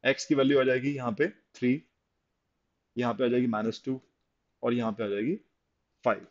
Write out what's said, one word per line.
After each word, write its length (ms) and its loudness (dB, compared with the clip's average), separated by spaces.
एक्स 200 0
की 100 2
वैल्यू 240 4
आ 40 4
जाएगी 320 0
यहाँ 160 -4
पे 160 0
थ्री, 560 -4
यहाँ 160 -2
पे 120 -2
आ 20 2
जाएगी 200 2
माइनस 380 -4
टू 160 -6
और 100 0
यहाँ 180 -2
पे 120 -6
आ 40 -4
जाएगी 280 -2
फ़ाइव। 280 -2